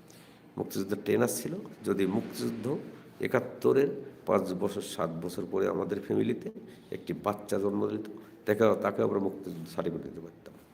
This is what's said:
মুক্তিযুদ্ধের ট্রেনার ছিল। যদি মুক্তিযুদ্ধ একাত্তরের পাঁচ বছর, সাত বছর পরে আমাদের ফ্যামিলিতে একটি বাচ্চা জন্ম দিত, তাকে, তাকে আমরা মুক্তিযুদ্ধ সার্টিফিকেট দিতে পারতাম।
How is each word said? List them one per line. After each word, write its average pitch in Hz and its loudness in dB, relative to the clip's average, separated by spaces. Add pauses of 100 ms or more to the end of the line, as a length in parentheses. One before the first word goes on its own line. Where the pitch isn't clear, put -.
(580)
মুক্তিযুদ্ধের 98 -2
ট্রেনার 107 4
ছিল। - -2 (320)
যদি 98 2
মুক্তিযুদ্ধ 117 -2 (440)
একাত্তরের - 4 (380)
পাঁচ 95 4
বছর, 101 0
সাত 85 -2 (120)
বছর 90 -4
পরে 95 2
আমাদের 95 0
ফ্যামিলিতে 110 0 (420)
একটি - -6
বাচ্চা 101 -2
জন্ম 101 0
দিত, 104 -2 (400)
তাকে, 104 6
তাকে 104 2
আমরা 104 2
মুক্তিযুদ্ধ 87 -4
সার্টিফিকেট 80 -4
দিতে 82 -12
পারতাম। - -16 (200)